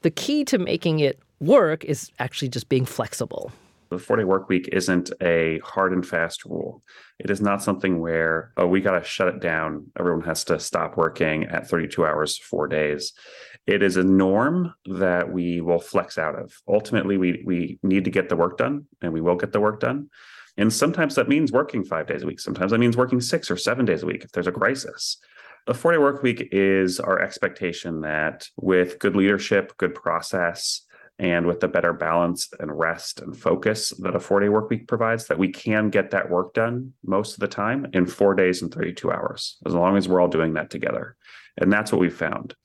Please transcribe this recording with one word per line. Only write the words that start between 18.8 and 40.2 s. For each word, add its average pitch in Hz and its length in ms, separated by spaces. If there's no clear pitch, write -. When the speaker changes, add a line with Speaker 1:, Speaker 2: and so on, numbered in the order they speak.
Speaker 2:
and 82 100
we 80 80
will 87 140
get 110 180
the 104 80
work 107 180
done. 139 300
And 110 160
sometimes 151 420
that 143 140
means 147 220
working 127 320
five 80 240
days 73 160
a - 40
week. - 120
Sometimes 92 320
that 113 80
means 120 180
working 127 240
six 139 300
or 90 60
seven 120 280
days 85 160
a 80 60
week - 160
if - 80
there's 87 160
a - 40
crisis. - 680
A 120 80
four-day 165 240
work 139 240
week 120 280
is 95 480
our - 200
expectation 87 840
that 78 560
with 90 420
good 98 160
leadership, 98 640
good 90 180
process, 85 840
and 87 300
with 87 140
the 92 80
better 85 240
balance 85 560
and 76 180
rest 82 440
and - 160
focus - 600
that 90 180
a - 20
four-day 101 300
work 107 200
week 113 160
provides, 117 420
that - 120
we 95 80
can 107 420
get 98 220
that 98 180
work 90 240
done 123 380
most 101 300
of - 40
the 101 80
time 123 460
in 90 120
four 98 300
days 92 260
and 82 120
thirty-two - 400
hours, - 420
as 82 80
long 90 220
as 90 140
we're 92 100
all 87 80